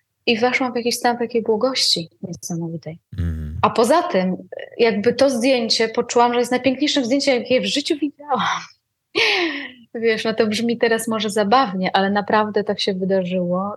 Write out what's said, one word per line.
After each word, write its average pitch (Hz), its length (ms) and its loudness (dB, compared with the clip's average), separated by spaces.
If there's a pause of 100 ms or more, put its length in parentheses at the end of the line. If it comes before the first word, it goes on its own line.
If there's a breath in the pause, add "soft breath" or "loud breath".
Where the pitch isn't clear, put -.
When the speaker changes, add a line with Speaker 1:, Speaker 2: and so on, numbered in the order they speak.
(260 loud breath)
Speaker 1:
i 233 120 2
weszłam 247 360 0
w - 20 -4
jakiś 233 200 -2
stan 240 220 0
takiej 226 240 -2
błogości 220 680 0 (120)
niesamowitej. 170 800 -8 (180)
Speaker 2:
Mhm. 80 440 -4
Speaker 1:
A 208 80 2
poza 294 340 4
tym, 185 320 0 (420)
jakby 226 360 2
to 269 160 4
zdjęcie 233 600 2
poczułam, 240 440 2
że 240 60 2
jest 247 120 0
najpiękniejszym 262 540 0
zdjęciem, 269 300 2
jakie 233 260 0
w 196 40 -4
życiu 285 360 -2
widziałam. 285 600 -4 (540)
<laughs> 285 800 -4
Wiesz, 226 300 0
no 220 80 0
to 226 140 2
brzmi 226 300 -2
teraz 226 300 0
może 220 220 -2
zabawnie, 202 640 2
ale 196 160 2
naprawdę 208 540 0
tak 202 160 -4
się 202 140 -2
wydarzyło 185 840 0